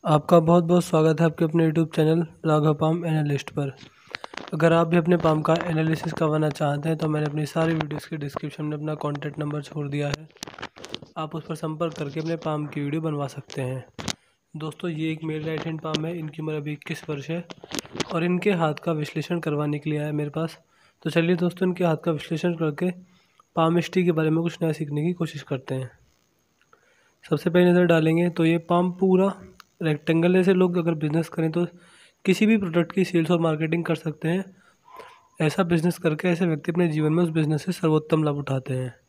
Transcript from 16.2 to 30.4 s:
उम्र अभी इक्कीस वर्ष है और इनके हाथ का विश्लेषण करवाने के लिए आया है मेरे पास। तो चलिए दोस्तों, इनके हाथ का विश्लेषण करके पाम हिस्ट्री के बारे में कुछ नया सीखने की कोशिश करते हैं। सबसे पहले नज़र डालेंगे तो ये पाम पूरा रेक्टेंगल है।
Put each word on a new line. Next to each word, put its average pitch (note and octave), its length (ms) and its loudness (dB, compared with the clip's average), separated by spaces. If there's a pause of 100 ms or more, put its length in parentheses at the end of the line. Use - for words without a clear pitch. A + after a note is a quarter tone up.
उम्र D#3 120 -4
अभी D3+ 180 -6
इक्कीस D3+ 380 -10
वर्ष C#3+ 200 -6
है F3 140 -4 (680)
और E3 100 0
इनके F3+ 280 2
हाथ D#3+ 220 2
का E3 180 -4
विश्लेषण D#3 480 -2
करवाने D3 380 -2
के D3+ 120 -4
लिए D3+ 80 0
आया D3 80 -2
है D3+ 60 -4
मेरे D3 180 -2
पास। D#3+ 280 -6 (440)
तो D#3+ 80 -4
चलिए E3+ 260 4
दोस्तों, F3+ 320 0
इनके F3+ 160 0
हाथ D#3+ 120 4
का - 160 -2
विश्लेषण E3 420 -2
करके D#3+ 360 -2 (680)
पाम E3 200 4
हिस्ट्री F3 280 2
के F3 80 4
बारे D#3 180 2
में D#3+ 120 2
कुछ E3+ 200 -4
नया D#3+ 100 0
सीखने D3 340 -2
की F3+ 60 0
कोशिश D#3+ 300 -6
करते C3+ 320 -6
हैं। C3 160 -6 (1300)
सबसे D#3+ 260 0
पहले F3+ 200 6
नज़र F3+ 140 6
डालेंगे E3 460 4
तो E3+ 140 0
ये E3 140 4
पाम F3 340 0
पूरा F#3+ 400 2 (500)
रेक्टेंगल E3 520 2
है। F#3 60 6